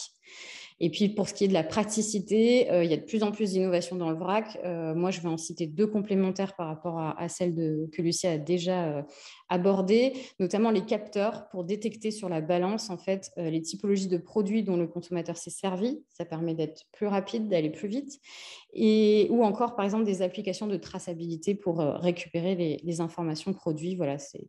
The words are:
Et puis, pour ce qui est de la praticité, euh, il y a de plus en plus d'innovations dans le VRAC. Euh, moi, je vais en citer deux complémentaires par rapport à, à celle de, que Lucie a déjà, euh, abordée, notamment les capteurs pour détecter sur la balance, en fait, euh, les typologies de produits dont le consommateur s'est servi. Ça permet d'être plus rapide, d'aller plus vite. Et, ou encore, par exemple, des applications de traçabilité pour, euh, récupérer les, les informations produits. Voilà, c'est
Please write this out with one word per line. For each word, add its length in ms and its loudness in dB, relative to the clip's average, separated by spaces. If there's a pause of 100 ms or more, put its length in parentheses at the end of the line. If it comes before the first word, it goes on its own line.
(800)
Et 120 2
puis, 180 4
pour 180 -2
ce 60 -8
qui 120 0
est 20 6
de 60 4
la 100 4
praticité, 1040 2
euh, 140 4
il 80 2
y 20 4
a 40 2
de 60 -4
plus 200 0
en 80 2
plus 200 -2
d'innovations 440 0
dans 160 0
le 40 0
VRAC. 480 -2
Euh, 300 -4
moi, 160 2
je 120 -4
vais 60 -2
en 100 0
citer 280 -6
deux 220 0
complémentaires 680 0
par 120 -6
rapport 320 -6
à, 200 -4
à 100 -4
celle 260 -2
de, 360 -2
que 120 -4
Lucie 240 0
a 100 0
déjà, 480 0
euh, 160 -2 (480)
abordée, 640 4 (260)
notamment 300 2
les 160 2
capteurs 640 -2
pour 140 -8
détecter 480 -4
sur 180 -6
la 120 0
balance, 500 0
en 80 -6
fait, 400 -4
euh, 100 -2
les 140 -2
typologies 440 0
de 100 0
produits 440 0
dont 160 2
le 80 2
consommateur 500 -6
s'est 140 -12
servi. 600 -4
Ça 160 -8
permet 280 -2
d'être 380 -4
plus 160 -4
rapide, 400 -2
d'aller 240 2
plus 160 -8
vite. 320 -6 (540)
Et, 580 6
ou 120 6
encore, 320 2
par 80 0
exemple, 200 2
des 180 2
applications 460 -2
de 100 -2
traçabilité 800 -4
pour, 260 -2
euh, 160 2
récupérer 560 -2
les, 300 0
les 180 -2
informations 500 -4
produits. 440 -4
Voilà, 240 -2
c'est 300 -16